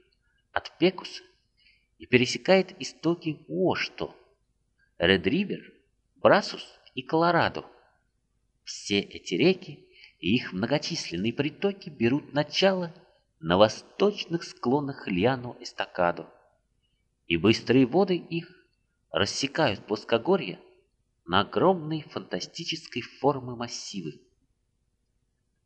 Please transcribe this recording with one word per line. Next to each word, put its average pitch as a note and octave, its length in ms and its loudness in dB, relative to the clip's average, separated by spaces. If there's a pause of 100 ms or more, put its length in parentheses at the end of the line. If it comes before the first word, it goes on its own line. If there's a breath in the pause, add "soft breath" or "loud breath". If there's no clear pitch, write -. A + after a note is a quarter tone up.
(520)
от - 240 -6
Пекуса - 460 -2 (760 soft breath)
и - 80 -20
пересекает D3 760 2
истоки D#3+ 680 -4
Уошто, D3+ 680 -2 (840)
Ред-Ривер, F#2+ 760 0 (440)
Брасус D#3 500 2 (280)
и B2+ 60 -10
Колорадо. D#3+ 640 0 (1000)
Все - 360 -4
эти - 340 -8
реки – D3+ 520 0 (320 soft breath)
и F#2+ 160 0
их - 180 -2
многочисленные A2 800 -4
притоки F3+ 560 -4
берут C3+ 440 -2
начало F3 600 0 (460)
на E2 160 0
восточных E3+ 880 2
склонах C#3 640 -4
Льяно-Эстакадо, G2 1200 -2 (960)
и E2+ 120 0
быстрые B2 480 4
воды F3+ 300 2
их E3 360 -8 (580)
рассекают G#2 760 -2
плоскогорье A#2 760 0 (640)
на F2+ 160 2
огромные D3+ 600 0
фантастической - 1000 -10
формы B2+ 540 -2
массивы. G2+ 640 -10 (1500)